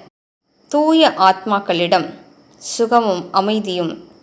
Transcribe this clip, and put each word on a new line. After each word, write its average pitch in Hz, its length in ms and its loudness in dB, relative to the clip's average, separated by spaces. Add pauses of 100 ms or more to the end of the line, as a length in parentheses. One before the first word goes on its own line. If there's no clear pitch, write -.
(680)
தூய 311 400 2
ஆத்மாக்களிடம் 190 1040 0 (440)
சுகமும் 220 720 -2
அமைதியும் 190 760 -2 (140)